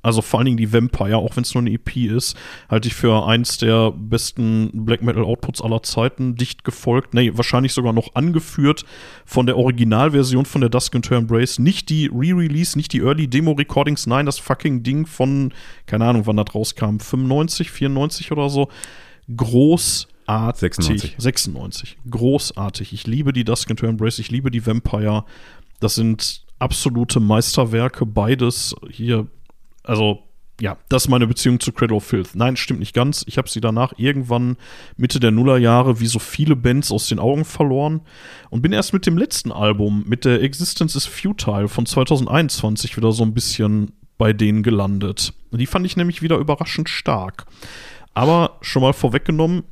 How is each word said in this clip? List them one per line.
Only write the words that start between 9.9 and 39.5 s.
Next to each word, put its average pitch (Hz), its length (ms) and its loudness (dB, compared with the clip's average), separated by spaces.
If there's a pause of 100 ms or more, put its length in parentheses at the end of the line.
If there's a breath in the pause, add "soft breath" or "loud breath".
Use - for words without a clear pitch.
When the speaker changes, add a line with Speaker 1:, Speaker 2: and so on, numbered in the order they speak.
Speaker 1:
von - 160 -2
der 117 100 4
Dusk 123 240 -2
into 123 180 0
Embrace. 117 460 0
Nicht 151 300 2
die 156 180 0
Re-Release, 160 720 0
nicht - 160 -4
die - 80 0
Early 147 260 2
Demo 156 240 2
Recordings, 143 560 0
nein, 135 180 2
das 139 140 -2
fucking 131 440 -2
Ding 143 220 0
von, 135 480 0 (320 loud breath)
keine 113 200 0
Ahnung, 117 200 4
wann 107 120 2
das 107 180 -2
rauskam, 107 440 -2
fünfundneunzig, 139 680 -2
vierundneunzig 139 640 -4
oder 143 180 -2
so. 139 200 0 (680 loud breath)
Großartig. 120 1200 2
Speaker 2:
Sechsundneunzig. 90 580 -2
Speaker 1:
Sechsundneunzig. - 800 -6 (120)
Großartig. 117 840 -2
Ich - 120 -8
liebe 135 280 0
die 123 100 0
Dusk 110 260 -2
into 113 160 -2
Embrace, 113 340 -2
ich 110 120 -10
liebe 131 180 -2
die 117 160 -4
Vampire. 107 600 -2 (540 loud breath)
Das 110 160 -2
sind 113 480 -2 (160)
absolute 120 600 0
Meisterwerke, 113 840 2
beides 117 720 0 (140)
hier. 113 380 -2 (560)
Also, 107 360 0 (400)
ja, 107 180 -6 (120)
das 131 160 2
ist - 40 0
meine 123 160 6
Beziehung 120 340 2
zu - 120 -4
Cradle 110 260 0
of 107 60 -2
Filth. - 320 -4
Nein, 123 200 2
stimmt - 240 -4
nicht - 140 -6
ganz. 131 340 0
Ich - 120 -2
hab 127 100 -4
sie 110 120 -6
danach 117 360 0
irgendwann 123 600 0 (380 loud breath)
Mitte 123 240 0
der 117 120 6
Nullerjahre, 123 680 6
wie 117 60 0
so 113 140 -2
viele 156 360 2
Bands, 123 360 0
aus 104 160 -2
den 110 100 -2
Augen 143 280 0
verloren 151 560 0 (500 loud breath)
und 117 100 0
bin 190 120 2
erst - 200 0
mit 190 140 2
dem 170 100 4
letzten - 340 -2